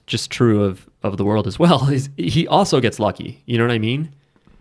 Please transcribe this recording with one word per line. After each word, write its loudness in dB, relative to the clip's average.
just -6
true 2
of, -6
of -4
the -4
world 0
as -6
well, 4
<laughs> 2
is -2
he -2
also 2
gets -2
lucky. -4
You -2
know 2
what 0
I 0
mean? -4